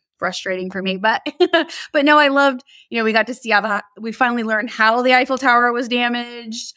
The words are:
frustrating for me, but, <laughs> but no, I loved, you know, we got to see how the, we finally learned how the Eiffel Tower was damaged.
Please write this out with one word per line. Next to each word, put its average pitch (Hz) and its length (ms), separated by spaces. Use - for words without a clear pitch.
frustrating 185 520
for 190 120
me, 190 140
but, 220 260
<laughs> 339 320
but 285 120
no, 302 140
I 294 100
loved, 277 340
you 233 80
know, 226 60
we 220 80
got 220 160
to 247 60
see 226 160
how 208 100
the, 202 220
we 220 120
finally 240 300
learned 220 260
how 220 340
the 254 120
Eiffel 254 240
Tower 240 340
was 240 160
damaged. 240 880